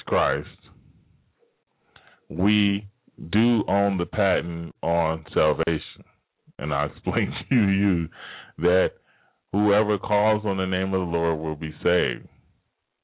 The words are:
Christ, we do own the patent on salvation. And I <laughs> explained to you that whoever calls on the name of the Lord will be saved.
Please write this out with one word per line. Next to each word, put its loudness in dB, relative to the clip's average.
Christ, 0
we 2
do 4
own 0
the -2
patent -2
on -2
salvation. 0
And -4
I -2
<laughs> -8
explained -4
to 2
you 2
that 2
whoever 2
calls 0
on -2
the -2
name -2
of 0
the -2
Lord 0
will -6
be -8
saved. 0